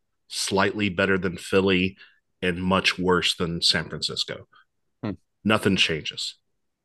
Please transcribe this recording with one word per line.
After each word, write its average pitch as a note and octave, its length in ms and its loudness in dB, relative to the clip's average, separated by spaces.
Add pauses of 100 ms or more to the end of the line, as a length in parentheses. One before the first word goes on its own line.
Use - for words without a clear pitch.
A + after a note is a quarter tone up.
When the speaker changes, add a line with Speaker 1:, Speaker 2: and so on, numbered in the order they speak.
(280)
Speaker 1:
slightly G2+ 640 0
better F#2+ 260 2
than F2+ 220 -4
Philly F#2+ 580 2 (460)
and F2+ 200 -2
much F#2 360 2
worse F2+ 380 2
than E2+ 260 -4
San E2 260 0
Francisco. - 580 -8 (560)
Speaker 2:
Hmm. G#2+ 100 -4 (300)
Speaker 1:
Nothing G2+ 340 4
changes. - 580 -2 (500)